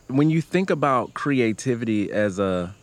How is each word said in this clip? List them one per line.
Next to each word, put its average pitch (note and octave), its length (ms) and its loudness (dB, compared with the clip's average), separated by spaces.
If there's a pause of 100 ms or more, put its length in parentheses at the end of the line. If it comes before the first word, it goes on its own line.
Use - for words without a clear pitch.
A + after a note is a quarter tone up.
when D3 220 4
you D#3+ 100 2
think F#3 300 -2
about C#3 420 0
creativity A#2 1000 0
as G2+ 280 0
a F#2 440 -2